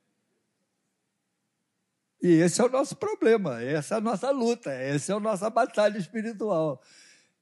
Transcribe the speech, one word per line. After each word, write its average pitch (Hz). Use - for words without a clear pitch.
E 175
esse 170
é 226
o 247
nosso 262
problema, 277
essa 147
é -
a -
nossa 233
luta, 233
essa 139
é 208
a 208
nossa 208
batalha 214
espiritual. 196